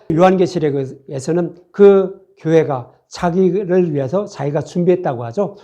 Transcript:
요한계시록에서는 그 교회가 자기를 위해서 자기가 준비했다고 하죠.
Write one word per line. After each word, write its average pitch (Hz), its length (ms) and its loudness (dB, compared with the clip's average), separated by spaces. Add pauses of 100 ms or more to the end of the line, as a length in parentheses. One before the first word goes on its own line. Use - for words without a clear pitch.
(140)
요한계시록에서는 160 1400 -2 (160)
그 196 500 4 (160)
교회가 151 540 0 (160)
자기를 180 840 0
위해서 143 320 -2
자기가 147 360 -6
준비했다고 175 600 -2
하죠. 175 400 -6